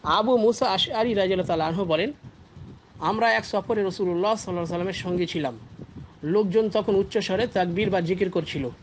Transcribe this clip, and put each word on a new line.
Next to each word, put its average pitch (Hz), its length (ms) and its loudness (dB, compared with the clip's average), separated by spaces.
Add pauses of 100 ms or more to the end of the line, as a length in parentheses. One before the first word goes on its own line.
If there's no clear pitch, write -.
আবু 214 340 4
মুসা 220 340 4
আশআরী 226 440 0
রাদিয়াল্লাহু 190 320 2
তাআলা 160 200 0
আনহু 175 180 0
বলেন, 175 280 0 (880)
আমরা 220 340 2
এক 220 120 0
সফরে 208 400 -2
রাসূলুল্লাহ 185 500 0
সাল্লাল্লাহু 214 160 -6
আলাইহি 180 80 -2
ওয়াসাল্লামের 175 340 -4
সঙ্গে 180 340 -2
ছিলাম। 135 320 -4 (640)
লোকজন 208 480 2
তখন 214 240 0
উচ্চ 196 240 0
স্বরে 190 280 0
তাকবীর 185 440 0
বা 185 100 2
জিকির 180 300 0
করছিল। 156 380 -4 (140)